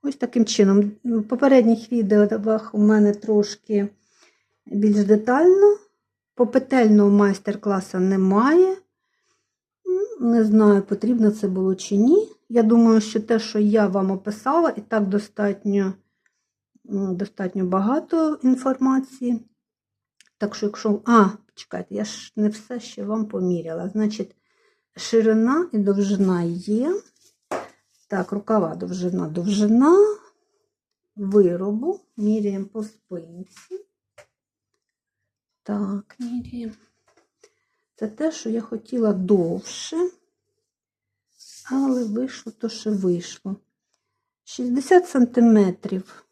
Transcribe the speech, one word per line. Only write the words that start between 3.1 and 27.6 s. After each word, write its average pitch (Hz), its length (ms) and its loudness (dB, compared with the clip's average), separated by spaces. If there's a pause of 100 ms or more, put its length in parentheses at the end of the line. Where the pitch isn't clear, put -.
трошки 208 760 -2 (760)
більш 208 380 2
детально. 330 760 4 (560)
Попетельного 233 760 4
майстер-класу 202 880 0
немає. 208 800 2 (1400)
Не 233 240 2
знаю, 208 380 4
потрібно 214 480 0
це 208 180 -6
було 185 260 -2
чи 202 220 -6
ні. 302 320 2 (200)
Я 233 140 2
думаю, 226 380 4
що 214 200 -6
те, 220 180 -2
що 214 200 -6
я 208 280 2
вам 190 240 -2
описала, 262 600 -2
і 214 100 -12
так 208 280 -2
достатньо, 202 840 -4 (960)
м, 196 260 -4
достатньо 190 480 -6
багато 277 800 -2
інформації. 262 1000 -2 (1000)
Так 208 160 -6
що, 214 120 -6
якщо, 208 400 -4
а, 233 220 4 (260)
чекайте, - 400 -14
я 208 100 -6
ж - 320 -16
не 208 120 0
все 220 320 -10
ще - 240 -16
вам 214 220 -6
поміряла. 180 640 -6
Значить, 214 480 -6 (600)
ширина 226 760 0
і 220 60 -2
довжина 196 640 0
є. 214 600 -4 (1080)